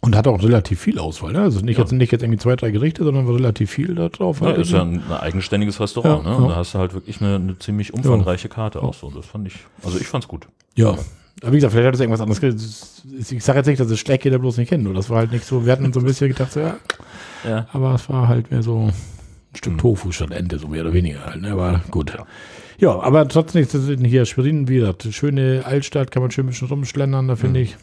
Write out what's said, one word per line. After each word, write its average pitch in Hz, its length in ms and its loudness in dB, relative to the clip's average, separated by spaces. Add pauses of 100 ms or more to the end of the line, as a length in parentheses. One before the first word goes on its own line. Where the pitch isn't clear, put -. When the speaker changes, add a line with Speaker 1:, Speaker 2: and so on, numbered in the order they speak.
Speaker 1:
Und 110 160 4
hat 117 120 4
auch 98 140 2
relativ 110 380 4
viel - 180 -2
Auswahl, 78 340 -8
ne? 175 100 0
Also 123 180 2
nicht 113 160 0
Speaker 2:
Ja. 123 80 4
Speaker 1:
jetzt, - 80 -2
nicht 127 200 4
jetzt 120 100 0
irgendwie 113 160 0
zwei, 123 180 2
drei 120 140 -2
Gerichte, 151 340 0
sondern 135 220 2
war 120 80 2
relativ 117 360 0
viel 175 240 -2
da 170 140 -2
drauf 156 320 -2
Speaker 2:
Ja, - 80 2
Speaker 1:
halt 165 100 2
Speaker 2:
ist 170 120 0
ja 95 80 4
Speaker 1:
irgendwie. 85 260 0
Speaker 2:
ein, - 80 -6
ein 78 80 -4
eigenständiges 98 600 -2
Restaurant, 123 440 0
Speaker 1:
Ja, 85 60 -2
Speaker 2:
ne? 120 60 0
Speaker 1:
ja. 131 60 4
Speaker 2:
Und 87 80 4
da 82 60 -2
hast 87 180 -4
du 98 40 -2
halt 92 160 -2
wirklich 95 260 -10
eine, 101 160 0
eine 92 220 -4
ziemlich 104 340 -6
umfangreiche 107 560 0
Speaker 1:
Ja. - 60 -14
Speaker 2:
Karte 110 240 -6
Speaker 1:
Ja. - 60 -6
Speaker 2:
auch - 100 -4
so. 71 160 -16
Das 80 160 -14
fand 104 200 -10
ich, 92 100 -12 (280)
also 92 140 -4
ich - 80 -6
fand's 127 220 -6
gut. - 180 -12 (280)
Speaker 1:
Ja. 110 180 4
Speaker 2:
Ja. 80 60 -2 (440)
Speaker 1:
Aber 120 100 0
wie 143 40 6
gesagt, 135 180 4
vielleicht 120 140 6
hat 127 60 2
es 127 60 -2
irgendwas 113 220 2
anderes 107 180 0
ge-, 131 140 2 (840)
ich 113 80 -8
sag 131 120 4
jetzt 139 100 2
nicht, 143 120 2
dass 120 120 2
es 110 100 0
schlecht 135 220 0
geht, 135 100 2
der 127 60 2
bloß 123 180 -2
nicht 120 140 0
hin. 156 140 2
Nur 95 100 -4
das 101 160 -2
war 113 80 2
halt 113 140 2
nicht 117 120 -4
so, 123 220 0
wir 123 60 6
hatten 131 200 2
so 127 80 2
ein 123 60 2
bisschen 135 220 2
gedacht, 131 240 -2
so, 147 80 -4
ja. 160 160 -4 (680)
Speaker 2:
Ja. 113 280 -2
Speaker 1:
Aber 131 200 2
es - 140 -2
war 127 200 2
halt 120 220 2
mehr 120 120 0
so 113 240 0
ein 101 60 2 (640)
Stück - 200 -6
Speaker 2:
Hm. 78 40 -2
Speaker 1:
Tofu 98 340 0
statt 82 180 -6
Ente, 87 280 -6
so 76 100 -10
mehr 80 140 -6
oder 82 120 -2
weniger 80 320 0
halt, 85 160 -10
ne? 104 100 -6
Aber 90 380 0
gut. 73 240 -4
Speaker 2:
Ja. - 120 -14 (520)
Speaker 1:
Ja, 117 220 4
aber 143 280 6
trotzdem 160 340 2
ist 131 120 0
das 135 120 0
hier 127 400 4
Schwerin, 139 420 0
wie 131 80 2
gesagt, 110 340 0
schöne 131 560 0
Altstadt, 135 440 -2
kann 127 120 -2
man 127 80 -2
schön 135 160 -2
ein - 20 -2
bisschen 123 200 -6
rumschlendern, 135 600 -2
da 123 80 0
finde 131 240 0
Speaker 2:
Hm. 123 60 2
Speaker 1:
ich. - 160 -8